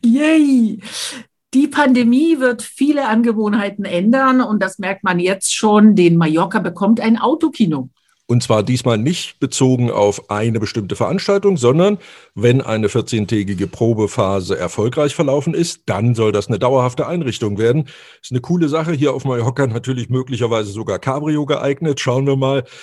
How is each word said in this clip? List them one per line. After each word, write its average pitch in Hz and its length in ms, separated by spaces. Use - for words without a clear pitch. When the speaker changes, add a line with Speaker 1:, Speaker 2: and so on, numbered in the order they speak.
Speaker 1:
Yay! 269 720
Die 285 140
Pandemie 269 720
wird 247 220
viele 277 480
Angewohnheiten 208 800
ändern 254 560
und 208 200
das 185 160
merkt 190 260
man 180 140
jetzt 185 360
schon, 214 400
denn 170 240
Mallorca 170 400
bekommt 196 420
ein 226 160
Autokino. 214 720
Speaker 2:
Und 120 120
zwar 107 200
diesmal 123 360
nicht 143 420
bezogen 131 500
auf 104 380
eine 110 320
bestimmte 101 360
Veranstaltung, 196 600
sondern 156 400
wenn 120 260
eine 110 300
vierzehntägige 101 760
Probephase 98 920
erfolgreich 117 560
verlaufen 147 400
ist, 170 320
dann 113 280
soll 110 160
das 101 180
eine 110 100
dauerhafte 123 480
Einrichtung 123 500
werden. 120 320
Ist - 80
eine 123 120
coole 170 260
Sache, 160 240
hier 139 220
auf 135 100
Mallorca 127 420
natürlich 120 440
möglicherweise 117 600
sogar 101 260
Cabrio 147 480
geeignet. 143 540
Schauen 135 260
wir 139 100
mal, 135 280